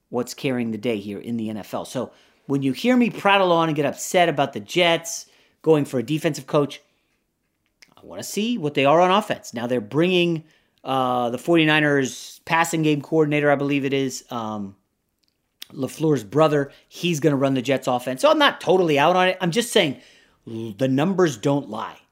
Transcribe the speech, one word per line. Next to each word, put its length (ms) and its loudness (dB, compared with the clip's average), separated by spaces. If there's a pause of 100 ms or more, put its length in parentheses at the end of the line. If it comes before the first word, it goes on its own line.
what's 240 -6
carrying 380 -4
the 60 -6
day 200 -2
here 220 -8
in 180 -8
the 120 -6
N 80 -8
F 160 -14
L. 120 -6
So 260 -8 (360)
when 140 -2
you 120 0
hear 220 2
me 140 4
prattle 420 2
on 180 2
and 60 -2
get 100 0
upset 440 0
about 240 -2
the 60 -8
Jets 680 -2 (360)
going 240 4
for 140 -4
a 40 -2
defensive 440 -4
coach, 340 0 (1160)
I 80 -20
wanna 180 -14
see 340 -4
what 160 -4
they 120 2
are 160 6
on 100 4
offense. 420 -2
Now 140 -6
they're 140 -2
bringing, 640 0 (400)
uh, 460 0
the 80 -6
forty-niners 1080 2
passing 380 0
game 180 2
coordinator, 500 2
I 40 4
believe 300 -2
it 80 -2
is, 360 -2
um, 460 -8 (1000)
LaFleur's 500 -2
brother. 480 2 (160)
He's 320 -4
gonna 160 2
run 200 2
the 60 -2
Jets 260 -2
offense. 340 -2
So 80 4
I'm 80 4
not 240 2
totally 380 2
out 160 4
on 140 4
it. 120 -2
I'm 100 -2
just 200 -2
saying 280 2 (480)
l-, 300 -10
the 100 0
numbers 500 2
don't 320 -2
lie. 280 -10 (140)